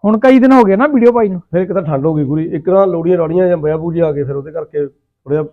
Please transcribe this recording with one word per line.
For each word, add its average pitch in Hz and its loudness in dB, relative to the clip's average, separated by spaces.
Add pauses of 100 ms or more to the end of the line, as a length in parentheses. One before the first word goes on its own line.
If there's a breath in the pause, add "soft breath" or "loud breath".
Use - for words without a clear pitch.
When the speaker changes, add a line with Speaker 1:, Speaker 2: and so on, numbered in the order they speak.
Speaker 1:
ਹੁਣ 214 2
ਕਈ 262 6
ਦਿਨ 262 4
ਹੋ 254 6
ਗਏ 190 2
ਨਾ 254 0
ਵੀਡੀਓ 247 4
ਪਾਈ 233 0
ਨੂੰ। 185 -6
Speaker 2:
ਫਿਰ 170 -4
ਇੱਕ 185 -4
ਤਾਂ 185 -2
ਠੰਡ 147 -4
ਹੋ 160 0
ਗਈ 151 -2
ਗੁਰੀ, 151 -2
ਇੱਕ 165 -6
ਨਾ 196 2
ਲੋਹੜੀਆਂ 175 -2
ਰਾੜੀਆਂ 170 0
ਜਾਂ 175 0
ਵਿਆਹ 151 -4
ਬੂਹ 165 -6
ਜਿਹੇ 170 0
ਆ 156 -2
ਗਏ, 143 -4
ਫਿਰ 139 -6
ਉਹਦੇ 143 -10
ਕਰਕੇ 151 -8
ਥੋੜ੍ਹਾ - -8
ਜਿਹਾ - -6